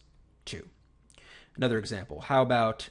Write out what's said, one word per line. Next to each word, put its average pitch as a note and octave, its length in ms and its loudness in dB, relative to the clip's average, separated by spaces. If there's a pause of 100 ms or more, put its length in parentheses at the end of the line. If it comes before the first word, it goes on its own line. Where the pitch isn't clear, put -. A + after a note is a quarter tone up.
(440)
two. - 240 -12 (880)
Another A#2+ 220 0
example, F#2+ 440 -8
how C3+ 200 4
about A#2 480 2